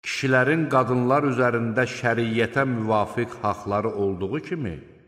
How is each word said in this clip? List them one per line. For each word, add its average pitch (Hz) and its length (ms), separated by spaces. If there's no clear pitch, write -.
Kişilərin 135 680
qadınlar 127 560
üzərində 120 560
şəriətə 117 800
müvafiq 110 800
haqları 104 480
olduğu 98 480
kimi 120 400